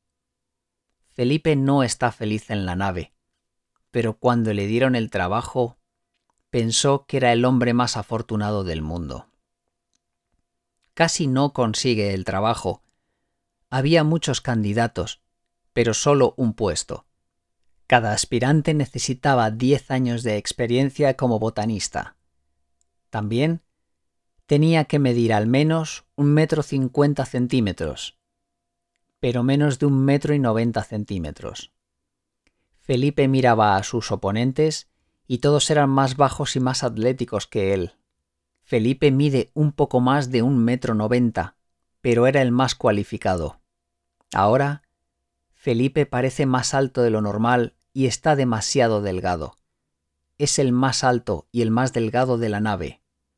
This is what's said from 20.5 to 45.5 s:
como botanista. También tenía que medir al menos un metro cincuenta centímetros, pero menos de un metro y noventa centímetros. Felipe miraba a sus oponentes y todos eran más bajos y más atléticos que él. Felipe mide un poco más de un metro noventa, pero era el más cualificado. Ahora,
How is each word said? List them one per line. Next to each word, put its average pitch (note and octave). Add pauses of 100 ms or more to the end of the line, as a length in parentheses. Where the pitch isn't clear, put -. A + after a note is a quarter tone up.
como A#2+
botanista. A2 (920)
También A#2 (840)
tenía D#3
que D3+
medir A#2+
al G#2+
menos D#3 (120)
un C#3+
metro D#3
cincuenta C#3+
centímetros, A#2+ (1000)
pero B2
menos C#3
de D3
un C3+
metro C#3
y D3
noventa A2+
centímetros. - (1080)
Felipe C#3
miraba A#2
a G2+
sus -
oponentes B2+ (380)
y B2
todos C#3+
eran D3
más C3+
bajos C#3
y C3+
más B2+
atléticos A#2
que G2
él. F#2+ (640)
Felipe C3
mide C3+
un D3+
poco C3+
más B2+
de B2
un B2+
metro A#2
noventa, G#2+ (440)
pero A#2+
era C#3
el B2+
más B2
cualificado. G2+ (720)
Ahora, C3+ (720)